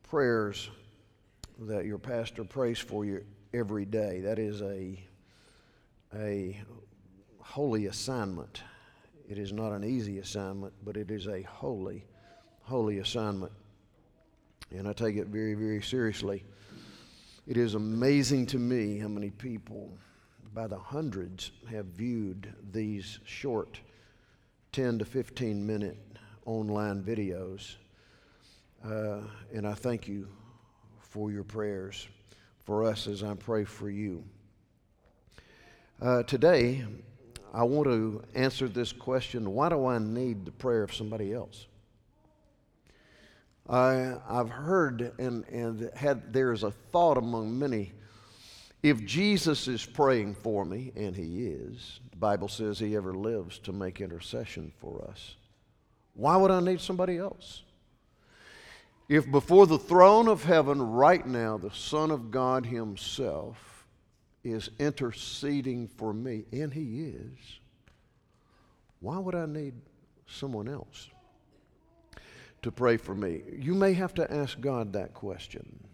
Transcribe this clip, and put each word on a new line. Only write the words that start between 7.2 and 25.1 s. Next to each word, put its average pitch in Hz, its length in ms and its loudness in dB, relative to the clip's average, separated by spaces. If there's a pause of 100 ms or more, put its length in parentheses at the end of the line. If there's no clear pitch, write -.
holy 113 480 -2
assignment. 101 720 -6 (680)
It 101 120 -10
is 98 120 -8
not 110 200 -4
an 101 120 -6
easy 104 360 -4
assignment, 98 520 -8 (120)
but 104 140 -8
it 104 120 -8
is 101 160 -8
a 98 160 -6
holy, 98 640 -10 (560)
holy 110 380 -2
assignment. 101 520 -4 (1160)
And 98 180 -8
I 104 60 -4
take 110 220 -2
it 101 140 -4
very, 107 260 -4
very 107 260 -4
seriously. 107 600 -2 (1040)
It 117 100 0
is 117 160 2
amazing 123 720 2
to 131 120 -2
me 117 400 0
how 104 80 -6
many 104 240 -6
people, 104 680 -12 (560)
by 113 140 -6
the 98 100 -8
hundreds, 95 720 -8 (220)
have 104 160 -8
viewed 101 680 -6 (180)
these 107 540 -6
short - 540 -4 (920)
ten 123 280 0
to 107 60 -2
fifteen 110 600 -4